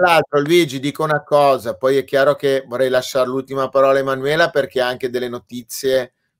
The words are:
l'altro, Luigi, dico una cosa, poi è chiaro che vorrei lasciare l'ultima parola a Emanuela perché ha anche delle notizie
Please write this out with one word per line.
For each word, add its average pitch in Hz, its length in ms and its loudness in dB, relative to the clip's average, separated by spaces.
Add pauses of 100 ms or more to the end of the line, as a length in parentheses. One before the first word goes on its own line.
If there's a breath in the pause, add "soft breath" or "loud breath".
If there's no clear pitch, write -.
l'altro, 160 400 2
Luigi, 147 380 2
dico 143 240 -6
una 151 200 -2
cosa, 135 540 2
poi 135 200 0
è 131 80 0
chiaro 139 300 2
che 135 340 -2
vorrei 123 220 -2
lasciare 127 360 -2
l'ultima 135 440 -6
parola 135 260 4
a 139 40 2
Emanuela 139 500 0
perché 131 320 -2
ha 123 40 0
anche 127 220 -4
delle 120 220 -4
notizie 123 800 -4 (280)